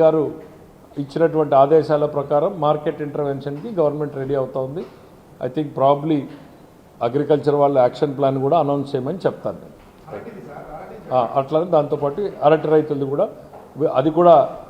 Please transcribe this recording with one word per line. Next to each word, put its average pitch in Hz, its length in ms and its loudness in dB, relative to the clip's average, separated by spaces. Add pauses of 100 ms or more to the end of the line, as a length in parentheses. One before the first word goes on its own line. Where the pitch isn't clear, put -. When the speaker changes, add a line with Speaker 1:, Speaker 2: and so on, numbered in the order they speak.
Speaker 1:
గారు 156 200 4 (800)
ఇచ్చినటువంటి 156 500 0 (100)
ఆదేశాల 151 420 4 (120)
ప్రకారం 147 340 0 (140)
మార్కెట్ 151 420 -2
ఇంటర్వెన్షన్‌కి 143 640 -6 (100)
గవర్నమెంట్ 147 420 -2
రెడీ 135 200 -4
అవుతా 127 260 -6
ఉంది. 156 160 -10 (640)
I 127 100 -6
think 151 120 -4 (120)
probably 147 400 2 (880)
అగ్రికల్చర్ 143 560 0
వాళ్ళ 139 120 2 (100)
యాక్షన్ 139 320 -2
ప్లాన్ 135 280 0
కూడా 147 180 2
అనౌన్స్ 143 300 -2
చేయమని 143 320 -4
చెప్తాను 110 380 -4
నేను. - 100 -20 (380)
Speaker 2:
అరటిది 104 360 -14
సార్, - 180 -16 (100)
అరటి - 200 -16 (200)
Speaker 1:
ఆ, 127 40 4 (200)
అట్లానే 156 360 -2
దాంతోపాటు 143 460 -2 (240)
అరటి 151 280 4
రైతులది 151 380 0
కూడా, 156 140 0 (760)
అది 151 180 0
కూడా 175 180 8 (340)